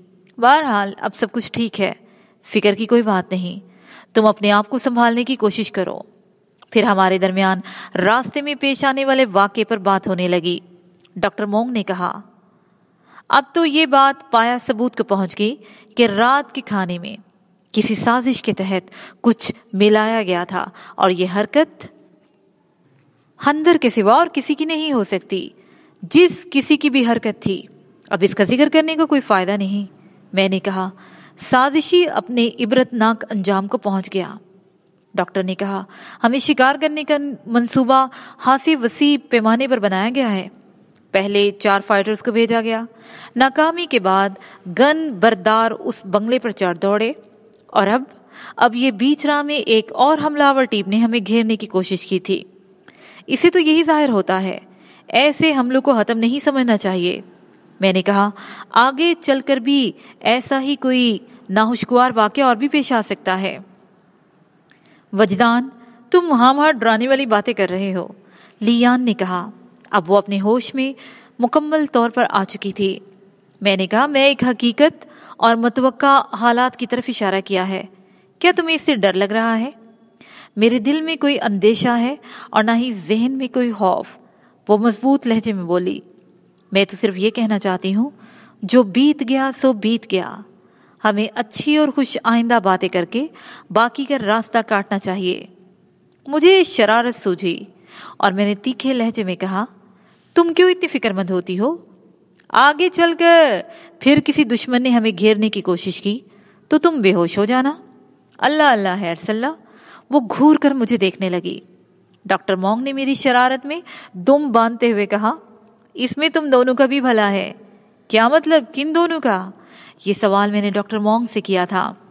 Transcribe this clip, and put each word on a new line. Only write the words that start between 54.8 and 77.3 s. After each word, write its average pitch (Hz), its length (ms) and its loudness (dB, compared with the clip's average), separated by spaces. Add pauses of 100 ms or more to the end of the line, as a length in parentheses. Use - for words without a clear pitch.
ऐसे 294 440 2
हमलों 262 280 0
को 285 120 2
हतम 226 240 0
नहीं 233 220 0
समझना 262 360 0
चाहिए," 180 480 -4 (580)
मैंने 190 200 2
कहा। 202 300 0 (420)
"आगे 269 400 2
चलकर 269 460 -2
भी 254 360 0 (280)
ऐसा 254 340 0
ही 269 180 -2
कोई 247 520 0 (240)
नाहुशगवार 240 600 2
वाक़या 220 360 0
और 247 80 4
भी 233 120 -2
पेश 277 260 -2
आ 226 80 0
सकता 190 340 -6
है।" 190 300 -8 (1500)
"वजदान, 233 580 2 (400)
तुम 359 140 4
वहाँ 262 280 4
वहाँ 294 200 2
डराने 226 340 0
वाली 269 180 0
बातें 220 300 0
कर 190 140 0
रहे 190 220 -4
हो," 185 240 -8 (460)
लियान 240 420 2
ने 233 100 0
कहा। 185 380 -6 (400)
अब 185 160 0
वो 190 80 4
अपने 202 220 0
होश 214 380 -2
में 269 200 -4 (460)
मुकम्मल 302 440 0
तौर 233 240 0
पर 240 140 0
आ 196 200 0
चुकी 196 280 -8
थी। 190 300 -4 (600)
मैंने 190 240 0
कहा, 226 200 2
"मैं 277 220 2
एक 277 140 0
हकीकत 247 640 0 (320)
और 233 160 4
मुतवक्का 254 800 0
हालात 240 420 0
की 247 100 -8
तरफ 240 240 -6
इशारा 196 300 -4